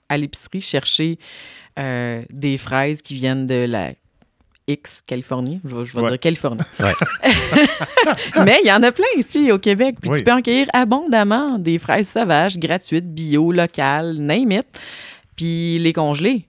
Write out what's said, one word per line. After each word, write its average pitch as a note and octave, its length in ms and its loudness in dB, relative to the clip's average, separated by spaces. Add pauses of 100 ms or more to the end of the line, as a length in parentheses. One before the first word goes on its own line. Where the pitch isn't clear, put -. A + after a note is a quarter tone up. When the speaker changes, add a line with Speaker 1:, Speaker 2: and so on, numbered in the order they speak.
Speaker 1:
à D3 100 -2
l'épicerie D3 440 -8
chercher, D#3+ 560 -2 (640)
euh, B2 500 -6
des C#3 300 -4
fraises C#3 420 -2
qui - 140 -14
viennent C3 320 -2
de B2 200 0
la F#2+ 260 -4 (760)
X, - 400 -8
Californie. B2+ 580 -6
Je B2+ 100 -10
vais, A#2+ 100 -6
je B2 80 -16
vais A#2+ 100 -4
Speaker 2:
Ouais. A#2 80 2
Speaker 1:
dire B2+ 80 -4
Californie. D3+ 420 -2 (180)
Speaker 3:
Ouais. G2 140 2 (300)
Speaker 1:
<laughs> C4 80 4 (1120)
Mais B3 180 6
il B3 40 4
y G3 40 6
en G#3 120 6
a B3 80 6
plein F#4 140 0 (120)
ici C#4 340 2
au G3 80 2
Québec. A3 420 0
Puis - 100 -4
Speaker 2:
Oui. D3+ 80 2
Speaker 1:
tu A2 40 -6
peux A#3+ 80 4
en B3+ 100 4
cueillir B3+ 320 2
abondamment B3 840 2
des E3 220 0
fraises - 300 0
sauvages, F#3 480 0
gratuites, E3 560 -4
bio, D#3 380 2
locales, E3 680 0
name F3+ 340 0
it. G3+ 160 -2 (680)
Puis E3 440 -2
les E3 140 0
congeler. D#3+ 560 0